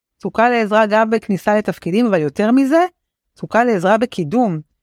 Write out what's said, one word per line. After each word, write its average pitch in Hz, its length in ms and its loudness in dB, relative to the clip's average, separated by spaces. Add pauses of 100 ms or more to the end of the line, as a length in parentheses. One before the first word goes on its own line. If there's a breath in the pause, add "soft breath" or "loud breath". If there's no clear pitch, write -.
(200)
זקוקה 220 300 0
לעזרה 220 360 0
גם 220 240 0
בכניסה 214 480 -2
לתפקידים, 208 480 -2
אבל 196 120 2
יותר 156 320 -2
מזה, 269 340 2 (520)
זקוקה 214 280 -2
לעזרה 208 340 2
בקידום, 196 600 -2 (220)